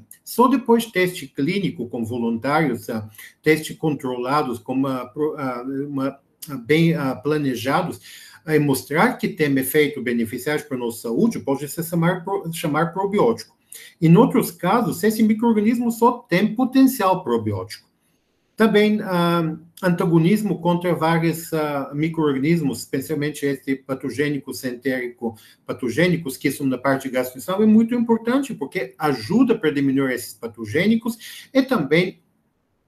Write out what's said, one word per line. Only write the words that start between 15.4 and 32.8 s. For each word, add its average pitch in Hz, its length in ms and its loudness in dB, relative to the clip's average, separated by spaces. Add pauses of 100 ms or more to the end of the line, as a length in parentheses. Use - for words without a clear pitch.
só 233 280 2 (100)
tem 214 240 2
potencial 247 680 4
probiótico. 104 680 -4 (680)
Também, 214 460 4
ah, 170 560 0 (260)
antagonismo 175 800 2
contra 175 340 0
vários, 160 560 0
ah, 147 420 -4
micro-organismos, 151 840 0
especialmente 147 680 -4
esse 135 300 -4
patogênico, 135 760 -6
centérico, 123 840 -6 (300)
patogênicos, 139 720 -2
que 147 120 -2
são 139 160 -4
na 131 120 0
parte 135 320 -2
gastrointestinal, 131 520 -2
é 220 40 4
muito 226 280 6
importante, 240 600 0
porque - 440 -8
ajuda 151 600 2
para 151 120 0
diminuir 139 420 0
esses - 200 -8
patogênicos 151 1200 -4
e 262 80 6
também 180 600 0 (680)